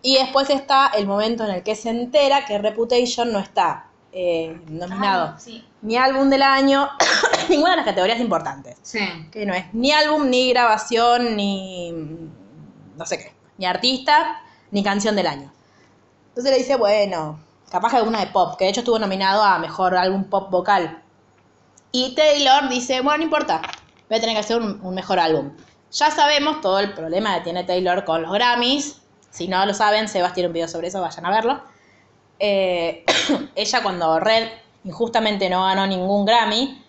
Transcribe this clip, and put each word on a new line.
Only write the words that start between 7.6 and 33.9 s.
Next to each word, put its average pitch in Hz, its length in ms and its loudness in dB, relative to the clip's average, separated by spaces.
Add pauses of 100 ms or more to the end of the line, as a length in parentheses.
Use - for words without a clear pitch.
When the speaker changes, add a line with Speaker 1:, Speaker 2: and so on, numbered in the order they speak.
Speaker 1:
de 349 60 4
las 294 100 -2
categorías 196 340 0
importantes. 151 640 -4
Speaker 3:
Sí. - 180 -8 (320)
Speaker 1:
Que 208 140 -6
no 190 80 -2
es 185 180 -6
ni 247 200 2
álbum, 302 360 2
ni 254 220 2
grabación, 240 840 2
ni 190 560 -6 (1040)
no 165 100 -12
sé 180 120 -6
qué, - 160 -20 (240)
ni 185 80 -4
artista, 294 760 0 (300)
ni 202 120 0
canción 202 340 0
del 180 120 0
año. 139 240 -10 (800)
Entonces 262 220 0
le 254 60 4
dice, 254 180 0
"Bueno, 196 640 0 (300)
capaz 196 200 -2
que 262 60 2
alguna 226 240 2
de 185 80 -2
pop", 180 280 0
que 190 80 0
de 190 60 2
hecho 233 100 -2
estuvo 233 180 0
nominado 196 440 0
a 190 160 4
mejor 180 380 -2
álbum 190 280 0
pop 190 260 -4
vocal. 180 520 0 (880)
Y 254 220 -2
Taylor 285 540 4
dice, 254 320 -2
"Bueno, 294 180 0
no 330 60 -2
importa, 254 380 -2 (460)
voy 226 100 -2
a - 20 0
tener 226 140 -2
que 214 60 0
hacer 226 200 -2
un, 208 220 -6
un 185 120 -8
mejor 185 240 -2
álbum". 156 340 0 (400)
Ya 302 180 2
sabemos 302 500 2
todo 190 200 0
el 202 140 -2
problema 180 420 -2
que 165 60 -2
tiene 175 220 -6
Taylor 180 400 0
con 165 180 -2
los 170 100 -6
Grammys. 240 680 0 (300)
Si 175 180 -10
no 185 160 2
lo 202 80 0
saben, 214 360 0
Sebas 180 260 0
tiene 180 140 0
un 170 40 -4
video 165 160 -4
sobre 170 200 -8
eso, 190 120 -6
vayan 170 260 -8
a 180 40 -2
verlo. 226 300 0 (800)
Eh, 185 640 0 (240)
<coughs> - 260 -4
ella 214 280 -2
cuando 170 380 0